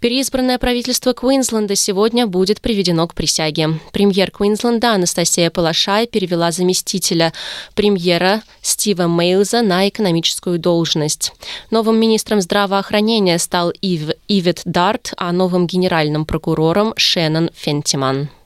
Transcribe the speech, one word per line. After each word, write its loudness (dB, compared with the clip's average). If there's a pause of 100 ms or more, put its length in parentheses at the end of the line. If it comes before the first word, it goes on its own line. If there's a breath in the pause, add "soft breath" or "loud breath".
Переизбранное 0
правительство -2
Квинсленда 0
сегодня 0
будет 0
приведено 0
к -14
присяге. -2 (120)
Премьер 2
Квинсленда 0
Анастасия 0
Палашай 0
перевела -2
заместителя 0 (400 loud breath)
премьера 2 (180 soft breath)
Стива 0
Мейлза 2
на 2
экономическую -2
должность. 0 (380 loud breath)
Новым 2
министром 2
здравоохранения 0
стал -2
Ив-, -4 (140)
Ивет 0
Дарт, -2
а -4
новым 2
генеральным 0
прокурором 0
Шеннон 0
Фентиман. -2 (160)